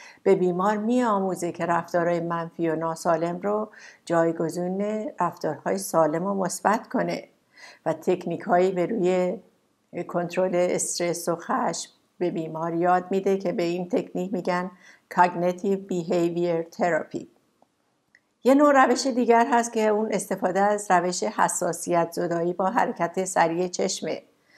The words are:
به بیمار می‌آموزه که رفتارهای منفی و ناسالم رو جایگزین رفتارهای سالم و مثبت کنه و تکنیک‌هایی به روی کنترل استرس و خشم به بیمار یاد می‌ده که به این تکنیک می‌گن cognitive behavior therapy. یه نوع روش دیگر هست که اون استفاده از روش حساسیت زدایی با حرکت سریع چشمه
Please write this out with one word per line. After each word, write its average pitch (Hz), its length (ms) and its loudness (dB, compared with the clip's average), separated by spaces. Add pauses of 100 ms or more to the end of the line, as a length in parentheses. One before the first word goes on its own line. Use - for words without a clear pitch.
(240)
به 190 120 6
بیمار 180 420 0
می‌آموزه 202 760 0
که 170 140 -4
رفتارهای 170 540 0
منفی 170 500 -4
و 156 60 0
ناسالم 165 640 -2
رو 214 300 -2 (360)
جایگزین 175 1120 -2
رفتارهای 175 580 -4
سالم 165 480 2
و 202 80 -2
مثبت 196 560 -2
کنه 170 380 -4 (580)
و 160 80 0
تکنیک‌هایی 180 800 0
به 175 140 0
روی 180 540 0 (680)
کنترل 175 480 -2
استرس 175 760 -2
و 170 60 0
خشم - 560 -4 (260)
به 175 140 -2
بیمار 160 420 -6
یاد 180 360 2
می‌ده 190 280 0
که 185 140 -4
به 175 120 -2
این 180 260 -4
تکنیک 180 440 -4
می‌گن 180 380 -2 (420)
cognitive 180 680 2 (120)
behavior 170 840 -2
therapy. - 480 -2 (1160)
یه 247 120 6
نوع 277 300 8
روش 247 220 0
دیگر 233 440 4
هست 233 220 0
که 214 140 2
اون 220 260 2
استفاده 190 480 -2
از 208 300 2
روش 180 320 2
حساسیت 175 880 0
زدایی 170 420 -2
با 185 120 -2
حرکت 185 600 -2
سریع 175 420 0
چشمه 190 540 -4 (360)